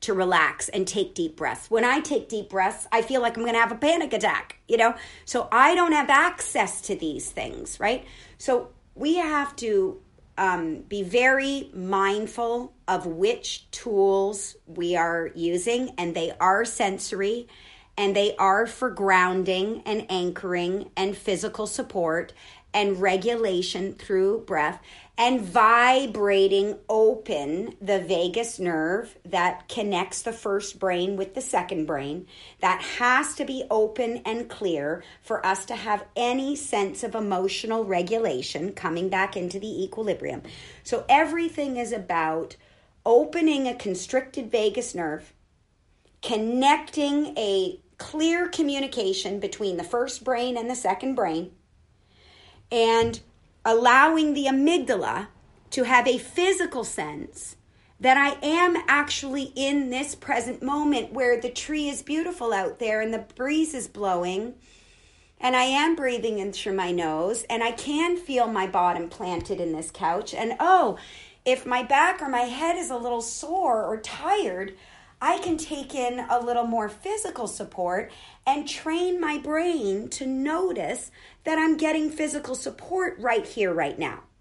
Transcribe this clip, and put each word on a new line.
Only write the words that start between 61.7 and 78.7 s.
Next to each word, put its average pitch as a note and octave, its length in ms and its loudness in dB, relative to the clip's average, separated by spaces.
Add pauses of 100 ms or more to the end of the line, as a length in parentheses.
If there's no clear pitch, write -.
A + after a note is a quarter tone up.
is C#4 120 -8
beautiful D#4 520 -4
out F#3+ 260 -2
there G#3+ 220 0
and A3 120 -2
the A3 120 -6 (100)
breeze D#4 380 0
is B3 140 -8
blowing F#3+ 640 -2 (880)
and B3+ 140 2
I B3+ 80 4
am C#4+ 320 2
breathing A#3 440 -2
in G3 140 -4
through F#3+ 200 -4
my G3+ 180 0
nose F3 580 -2
and A3+ 140 -2
I A#3 80 0
can D#4 460 -2
feel B3 300 0
my G3+ 200 -2
bottom F3 420 0
planted F3+ 500 -6
in E3+ 140 -2
this D#3 180 -8
couch. F#3 420 -2
And A3+ 260 -4
oh, E4+ 380 4 (480)
if B3+ 200 0
my B3+ 180 -2
back D#4+ 380 4
or C#4+ 80 -4
my B3 120 0
head C#4+ 360 -2
is E4+ 120 -6
a B3+ 80 -4
little A#3+ 240 -2
sore C#4+ 640 0
or A3 120 -4
tired, G#3+ 800 -2 (460)
I E4 180 2
can E4 180 -2
take - 360 -8
in B3 360 -2
a B3 100 2
little A#3+ 260 0
more A3+ 220 -2
physical E4+ 600 -6
support F3+ 640 -4 (360)
and C#4+ 200 0
train F4+ 520 -2